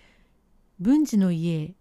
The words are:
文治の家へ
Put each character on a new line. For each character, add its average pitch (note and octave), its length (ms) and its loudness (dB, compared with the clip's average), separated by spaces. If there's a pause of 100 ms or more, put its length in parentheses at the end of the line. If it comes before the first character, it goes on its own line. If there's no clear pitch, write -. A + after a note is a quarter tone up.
(800)
文 C4+ 240 2
治 A#3 140 -2
の F#3 160 2
家 E3 300 -2
へ E3+ 180 -12